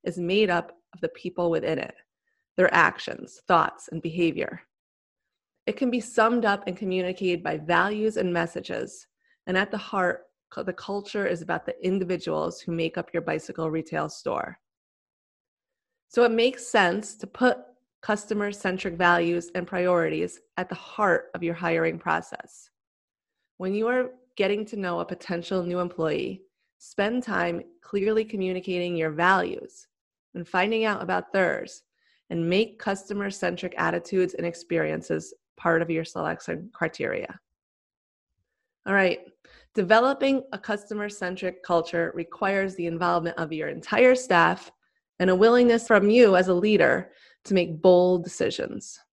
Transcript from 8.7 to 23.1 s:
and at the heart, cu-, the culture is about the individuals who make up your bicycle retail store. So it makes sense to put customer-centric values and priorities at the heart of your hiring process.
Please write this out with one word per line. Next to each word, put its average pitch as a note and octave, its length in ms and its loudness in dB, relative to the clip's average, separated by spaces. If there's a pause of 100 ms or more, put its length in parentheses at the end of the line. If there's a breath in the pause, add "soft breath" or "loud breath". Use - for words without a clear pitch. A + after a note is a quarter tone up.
and F#3 100 -2
at G3+ 140 0
the G#3+ 80 -6
heart, F#3+ 460 -4 (260)
cu-, - 140 -8
the F#3 100 -6
culture G3+ 520 -6
is E3+ 140 -2
about E3 240 -6
the - 180 -8
individuals E3+ 760 -4
who E3+ 120 -8
make E3 260 -4
up E3+ 160 -10
your E3 80 -2
bicycle D#3+ 480 -6
retail D#3 380 -4
store. - 500 -8 (1500)
So A#3 160 4
it A#3 80 4
makes A#3 340 0
sense G3 500 0
to - 100 -14
put - 320 0 (440)
customer-centric G3+ 920 -4
values F3 600 2
and F3+ 120 -4
priorities F3 720 -2 (160)
at F3+ 120 -6
the F#3 60 -10
heart - 600 0
of F3 80 -8
your E3+ 120 -2
hiring E3 440 -2
process. - 720 -6 (880)